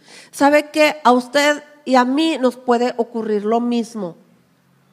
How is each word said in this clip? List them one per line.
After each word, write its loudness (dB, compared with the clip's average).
¿Sabe 2
qué? 0
A 6
usted 0
y 0
a 6
mí -2
nos -2
puede -2
ocurrir -4
lo 0
mismo. -6